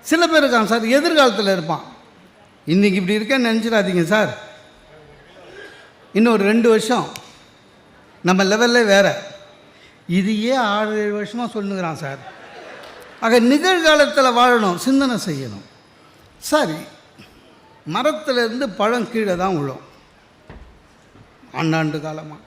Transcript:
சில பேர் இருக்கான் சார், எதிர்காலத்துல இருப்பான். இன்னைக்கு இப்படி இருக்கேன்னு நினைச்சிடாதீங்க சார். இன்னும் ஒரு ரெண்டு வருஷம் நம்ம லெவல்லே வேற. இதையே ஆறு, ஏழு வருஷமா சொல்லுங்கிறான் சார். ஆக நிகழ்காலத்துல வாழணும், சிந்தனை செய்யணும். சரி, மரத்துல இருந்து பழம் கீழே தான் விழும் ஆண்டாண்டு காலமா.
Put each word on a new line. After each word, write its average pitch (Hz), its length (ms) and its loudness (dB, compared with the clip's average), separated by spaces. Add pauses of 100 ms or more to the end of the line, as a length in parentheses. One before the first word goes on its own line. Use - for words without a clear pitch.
சில 330 260 0
பேர் 311 160 4
இருக்கான் 240 220 2
சார், 226 160 0
எதிர்காலத்துல 254 680 2
இருப்பான். 165 300 -4 (840)
இன்னைக்கு 196 360 2
இப்படி 202 160 -2
இருக்கேன்னு 233 300 -2
நினைச்சிடாதீங்க 214 560 0
சார். 180 340 0 (1800)
இன்னும் 226 200 4
ஒரு 202 100 2
ரெண்டு 226 260 2
வருஷம் 220 400 0 (1120)
நம்ம 185 200 2
லெவல்லே 233 420 2
வேற. 196 440 2 (760)
இதையே 214 480 0
ஆறு, 214 420 -2
ஏழு 208 260 -4
வருஷமா 233 320 -8
சொல்லுங்கிறான் 190 380 -6
சார். 139 240 -12 (1040)
ஆக 226 180 4
நிகழ்காலத்துல 294 960 4
வாழணும், 233 420 4
சிந்தனை 269 400 0
செய்யணும். 135 460 -8 (760)
சரி, 262 360 -2 (1200)
மரத்துல 254 520 0
இருந்து 240 240 -4
பழம் 214 420 -2
கீழே 208 240 -2
தான் 180 240 -2
விழும் 139 220 -6 (1700)
ஆண்டாண்டு 156 480 -2
காலமா. 156 460 -14